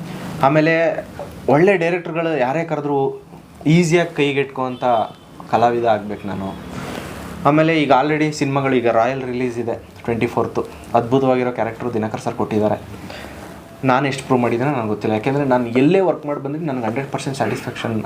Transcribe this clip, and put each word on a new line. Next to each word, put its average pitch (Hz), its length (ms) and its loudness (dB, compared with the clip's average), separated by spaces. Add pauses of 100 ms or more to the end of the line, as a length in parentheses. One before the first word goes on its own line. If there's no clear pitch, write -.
(440)
ಆಮೇಲೆ 156 640 2 (440)
ಒಳ್ಳೆ 180 280 6
ಡೈರೆಕ್ಟರ್ಗಳು 165 600 -2
ಯಾರೇ 135 260 0
ಕರೆದ್ರು 143 580 -2 (440)
ಈಸಿಯಾಗಿ 170 500 4
ಕೈಗೆಟ್ಕೋಂಥ 135 680 0 (680)
ಕಲಾವಿದ 117 340 4
ಆಗ್ಬೇಕು 104 420 0
ನಾನು. 95 260 -6 (920)
ಆಮೇಲೆ 160 340 4
ಈಗ 135 100 4 (140)
already 151 260 0
ಸಿನಿಮಾಗಳು, 135 440 0
ಈಗ 117 140 2
ರಾಯಲ್ 123 340 2
ರಿಲೀಸ್ 123 340 -4
ಇದೆ 113 180 -4
ಟ್ವೆಂಟಿ 113 520 -4
ಫೋರ್ತ್, 113 400 -2 (260)
ಅದ್ಭುತವಾಗಿರೋ 127 580 2
ಕ್ಯಾರೆಕ್ಟರ್ 113 420 -6
ದಿನಕರ್ 107 280 -4
ಸರ್ 113 120 -6
ಕೊಟ್ಟಿದ್ದಾರೆ. 113 480 0 (1040)
ನಾನು 135 240 4
ಎಷ್ಟು 135 160 -4
ಪ್ರೂವ್ 127 180 2
ಮಾಡಿದ್ದೀನೋ 120 300 0
ನನಗೆ 117 160 -2
ಗೊತ್ತಿಲ್ಲ, 110 260 0
ಯಾಕೆಂದರೆ 135 320 0
ನಾನು 123 220 2
ಎಲ್ಲೇ 139 320 4
ವರ್ಕ್ 165 260 0
ಮಾಡಿ 143 140 -4
ಬಂದಿದ್ದು 147 280 -6
ನನಗೆ 127 180 -4
ಹಂಡ್ರೆಡ್ 127 260 -4
ಪರ್ಸೆಂಟ್ - 260 -6
ಸ್ಯಾಟಿಸ್ಫ್ಯಾಕ್ಷನ್, 113 680 -4